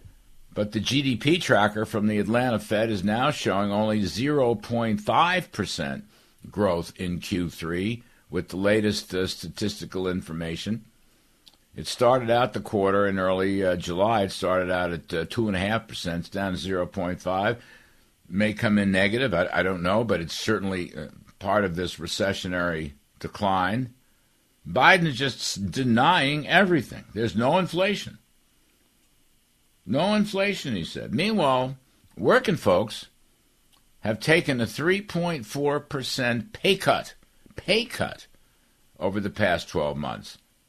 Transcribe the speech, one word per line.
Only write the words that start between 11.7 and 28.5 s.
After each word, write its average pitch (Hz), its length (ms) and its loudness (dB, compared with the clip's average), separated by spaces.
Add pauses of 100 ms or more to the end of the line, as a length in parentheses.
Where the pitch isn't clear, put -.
It - 140 -10
started 123 420 2
out 117 220 2
the 107 80 -6
quarter 98 480 2
in 98 100 0
early, 95 460 2
uh, 90 120 2
July. 95 460 2
It 95 100 -2
started 90 380 0
out 90 220 0
at, - 200 -10
uh, 82 160 -2
two 113 200 -2
and 95 80 0
a 90 40 -2
half 107 280 -2
percent. 85 320 -6
It's 82 80 -8
down 98 240 -4
to 85 60 -4
zero 90 280 -2
point 90 340 -6
five. 98 420 -2 (680)
May 104 240 0
come 104 260 2
in 98 120 2
negative. 101 420 2
I, 85 200 2
I 87 100 2
don't 92 200 -2
know, 104 220 2
but 98 160 0
it's 82 140 -8
certainly, 95 600 -4
uh, 78 140 -12 (300)
part 101 260 2
of 87 120 -2
this 90 200 -4
recessionary 87 960 -4 (260)
decline. 98 760 -2 (760)
Biden 165 400 6
is 127 120 -2
just 135 200 -2
s-, - 180 -6
denying 135 920 2
everything. 170 640 2
There's 104 240 -2
no 135 220 4
inflation. 185 600 -2 (1700)